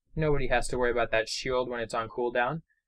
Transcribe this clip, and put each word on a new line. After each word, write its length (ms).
Nobody 320
has 220
to 100
worry 140
about 180
that 180
shield 400
when 120
it's 140
on 140
cooldown. 540